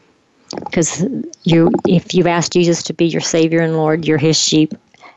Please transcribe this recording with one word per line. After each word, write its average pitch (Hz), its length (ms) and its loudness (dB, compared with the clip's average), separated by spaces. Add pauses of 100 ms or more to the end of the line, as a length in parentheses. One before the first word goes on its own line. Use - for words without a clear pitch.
(720)
'Cause 170 320 -2 (400)
you, 165 260 4 (160)
if 175 280 0
you've 175 140 2
asked 170 240 -2
Jesus 170 320 2
to 170 100 -8
be 170 120 0
your 160 140 -2
Savior 165 400 0
and 160 160 0
Lord, 156 300 0
you're 156 120 2
his 151 200 2
sheep, 156 340 2 (440)